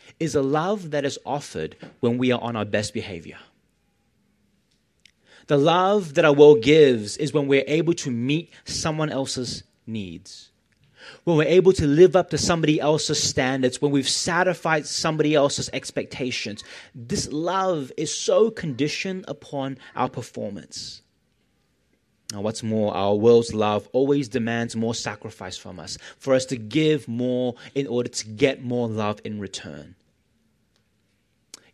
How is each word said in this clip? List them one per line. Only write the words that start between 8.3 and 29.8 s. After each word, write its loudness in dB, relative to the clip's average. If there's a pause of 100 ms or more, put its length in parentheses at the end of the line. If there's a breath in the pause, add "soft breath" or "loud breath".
someone -4
else's -6 (240)
needs, -12 (720 loud breath)
when 2
we're 4
able 6
to 0
live 8
up 2
to -2
somebody 2
else's 0
standards, 0
when 2
we've 2
satisfied 0
somebody 0
else's 2
expectations. -8 (300 loud breath)
This -6
love -2
is -4
so 2
conditioned -4
upon -10 (160 loud breath)
our -2
performance. -12 (1300)
Now, -10
what's -6
more, -2
our 0
world's 4
love -2
always 0
demands -4
more -2
sacrifice -12
from -16
us, -12 (200 loud breath)
for -2
us 2
to -6
give 0
more -2 (200 loud breath)
in -2
order -4
to -10
get -2
more -2
love -4
in -8
return. -14 (1800 soft breath)